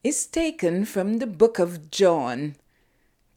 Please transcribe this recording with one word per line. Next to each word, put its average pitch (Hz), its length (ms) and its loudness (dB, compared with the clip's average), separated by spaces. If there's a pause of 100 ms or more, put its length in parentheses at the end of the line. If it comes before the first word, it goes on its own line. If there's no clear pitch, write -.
is - 220 -2
taken 302 580 -2
from 214 360 -2
the 262 60 -4
book 220 320 2
of 175 320 -2
John, 147 680 2 (800)